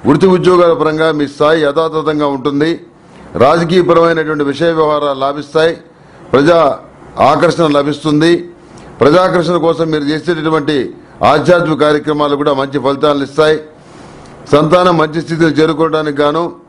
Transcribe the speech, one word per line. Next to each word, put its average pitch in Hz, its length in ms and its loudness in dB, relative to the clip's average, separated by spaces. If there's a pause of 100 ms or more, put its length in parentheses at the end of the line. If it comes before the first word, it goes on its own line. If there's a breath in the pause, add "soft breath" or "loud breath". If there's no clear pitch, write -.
వృత్తి 151 220 4
ఉద్యోగాల 175 460 4
పరంగా 156 380 0
మీ 147 160 -2
స్థాయి 151 360 0
యథాతథంగా 151 640 -2
ఉంటుంది. 143 520 -2 (560 loud breath)
రాజకీయపరమైనటువంటి 165 1080 2
విషయ 143 280 -2
వ్యవహారాలు 151 480 -2
లాభిస్తాయి. 147 580 -2 (560 loud breath)
ప్రజా 147 460 2 (400)
ఆకర్షణ 151 480 2
లభిస్తుంది. 147 640 0 (680 loud breath)
ప్రజాకర్షణ 175 560 2
కోసం 165 340 -2
మీరు 151 120 -4
చేసేటటువంటి 151 920 -4 (280 loud breath)
ఆధ్యాత్మిక 147 560 2
కార్యక్రమాలు 147 560 0
కూడా 143 180 -2
మంచి 139 260 -4
ఫలితాలను 139 440 -2
ఇస్తాయి. 156 360 0 (920 loud breath)
సంతానం 170 460 2
మంచి 156 240 -2
స్థితిని 160 300 -2
చేరుకోవడానికి 151 720 -2
గాను 160 300 -2 (180)